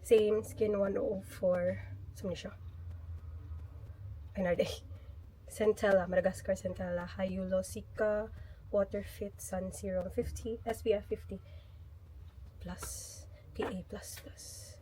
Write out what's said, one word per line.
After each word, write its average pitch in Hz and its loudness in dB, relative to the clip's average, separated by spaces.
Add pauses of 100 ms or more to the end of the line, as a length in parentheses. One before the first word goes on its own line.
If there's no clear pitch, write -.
Same, 214 8
Skin 208 2
one 196 4
oh 196 0
four. 180 2 (320)
Saan 190 -4
na 165 -2
siya? - -8 (1800)
Ay, 196 0
nard-, 175 6
ay. - 2 (760)
Centella, 196 6
Madagascar 185 4
Centella, 180 -2 (100)
Hyaluronic 190 0 (420)
Water 202 2
Fit - -8
Sun 185 -4
Serum 185 -2
fifty, 233 -2
S 226 -2
P 220 6
F - 4
fifty 202 -4 (1200)
plus, - -8 (300)
P - -2
A - -2
plus - -8
plus. - -14 (360)